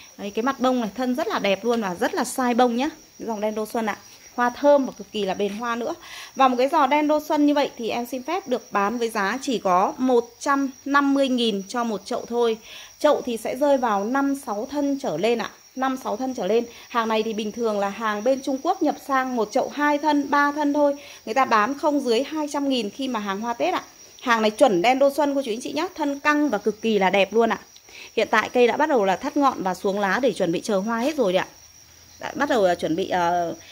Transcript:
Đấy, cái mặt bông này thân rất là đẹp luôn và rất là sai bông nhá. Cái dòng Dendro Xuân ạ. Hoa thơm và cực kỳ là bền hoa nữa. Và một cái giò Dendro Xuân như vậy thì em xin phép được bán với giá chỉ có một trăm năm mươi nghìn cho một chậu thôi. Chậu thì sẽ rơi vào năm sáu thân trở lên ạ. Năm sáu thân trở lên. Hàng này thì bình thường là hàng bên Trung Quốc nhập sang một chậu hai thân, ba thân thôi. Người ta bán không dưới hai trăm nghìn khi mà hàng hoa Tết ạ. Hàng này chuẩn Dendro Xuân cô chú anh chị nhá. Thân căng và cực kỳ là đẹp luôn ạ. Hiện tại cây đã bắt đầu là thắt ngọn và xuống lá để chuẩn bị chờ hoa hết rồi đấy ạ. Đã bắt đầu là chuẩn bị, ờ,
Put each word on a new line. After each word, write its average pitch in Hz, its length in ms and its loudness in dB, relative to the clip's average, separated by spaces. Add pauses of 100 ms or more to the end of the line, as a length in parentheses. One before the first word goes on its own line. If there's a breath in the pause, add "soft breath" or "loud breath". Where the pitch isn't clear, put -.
(180 loud breath)
Đấy, 202 120 -10
cái 220 120 -6
mặt 262 180 -2
bông 254 200 2
này 214 140 -4
thân 254 200 -2
rất 330 140 -4
là 320 100 -2
đẹp 196 260 0
luôn 233 180 2
và 185 120 -2
rất 233 200 -2
là 302 100 0
sai 247 300 -2
bông 240 220 4
nhá. 269 120 -2 (300)
Cái - 80 -10
dòng 214 140 -6
Dendro 214 260 -4
Xuân 226 200 -4
ạ. 208 100 -4 (380 loud breath)
Hoa 240 160 0
thơm 277 360 4
và 190 120 -8
cực - 140 -16
kỳ 208 120 -2
là 185 100 -2
bền 196 180 -2
hoa 233 240 -6
nữa. 240 180 -4 (420 loud breath)
Và 262 120 6
một 254 100 2
cái 262 100 2
giò 294 220 4
Dendro 302 300 2
Xuân 294 260 2
như 294 80 4
vậy 285 240 2
thì 226 100 -6
em 240 180 -4
xin 254 160 -8
phép 339 260 -6
được 240 240 -4
bán 208 260 0
với 233 100 -2
giá 214 340 -2
chỉ 233 160 -2
có 185 400 2
một 247 320 2 (100)
trăm 277 300 0 (140)
năm 277 300 2
mươi 277 140 2
nghìn 233 400 0
cho 240 160 -4
một 214 220 -6
chậu - 200 -6
thôi. 233 320 0 (400 loud breath)
Chậu 294 240 2
thì 240 140 -4
sẽ 233 200 -6
rơi 277 220 4
vào 214 260 0
năm 277 420 0
sáu 220 240 -6
thân 285 320 -2
trở 180 140 -2
lên 226 220 2
ạ. 208 120 -6 (260)
Năm 262 280 -2
sáu 208 120 -4
thân 262 180 -4
trở 220 120 -4
lên. 233 180 2 (240 loud breath)
Hàng 226 200 -2
này 220 140 0
thì 220 100 -4
bình 214 200 -4
thường 220 260 -2
là 196 100 -2
hàng 208 360 -4
bên 262 180 2
Trung 269 200 -2
Quốc 370 200 0
nhập 285 140 0 (120)
sang 262 280 0
một 214 160 -2
chậu - 220 0
hai 294 240 2
thân, 294 320 0
ba 285 220 2
thân 294 200 0
thôi. 285 240 2 (300 loud breath)
Người 220 80 -6
ta 262 100 4
bán 233 340 2
không 294 220 2
dưới 240 220 0
hai 302 300 -4
trăm 277 160 0
nghìn 233 220 0
khi 262 180 -6
mà 240 120 -4
hàng 202 200 -4
hoa 233 140 -4
Tết 330 200 0
ạ. 285 80 -4 (400 loud breath)
Hàng 226 200 2
này 214 80 4
chuẩn 208 320 4
Dendro 269 280 4
Xuân 285 240 0
cô 277 100 0
chú 226 80 -4
anh 233 80 -6
chị - 120 -10
nhá. 302 220 -2
Thân 285 260 -4
căng 294 280 2
và 214 100 0
cực 208 240 -4
kỳ 226 160 2
là 190 120 2
đẹp 202 220 2
luôn 226 200 2
ạ. 190 60 -4 (580 loud breath)
Hiện 214 140 0
tại 220 220 2
cây 247 140 4
đã 220 100 2
bắt 302 120 0
đầu 247 160 2
là 190 120 2
thắt 294 200 -6
ngọn 277 260 2
và 185 120 -2
xuống 202 260 -2
lá 196 220 0
để 247 100 2
chuẩn 175 200 -2
bị 180 80 -2
chờ 202 180 -2
hoa 202 200 -4
hết 302 180 -2
rồi 208 160 0
đấy 180 80 2
ạ. - 80 -6 (720)
Đã - 140 -10
bắt 294 140 -2
đầu 233 180 2
là 175 80 4
chuẩn 160 220 -4
bị, 190 120 -4
ờ, 175 460 0 (180 loud breath)